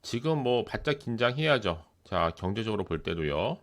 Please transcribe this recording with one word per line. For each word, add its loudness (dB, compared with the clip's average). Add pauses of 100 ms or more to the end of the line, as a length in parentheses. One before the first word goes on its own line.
지금 -2
뭐 4
바짝 -2
긴장해야죠. 0 (200)
자, 2
경제적으로 -2
볼 -2
때도요. -2